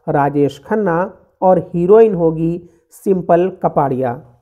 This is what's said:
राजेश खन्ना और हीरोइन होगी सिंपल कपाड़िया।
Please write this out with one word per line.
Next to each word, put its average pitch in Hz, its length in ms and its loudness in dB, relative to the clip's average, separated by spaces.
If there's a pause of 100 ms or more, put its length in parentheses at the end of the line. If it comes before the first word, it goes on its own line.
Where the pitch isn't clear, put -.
राजेश 143 580 -2
खन्ना 190 460 -2 (300)
और 185 320 2
हीरोइन 202 400 4
होगी 165 540 -2 (220)
सिंपल 180 640 -2 (100)
कपाड़िया। 135 600 -4 (200)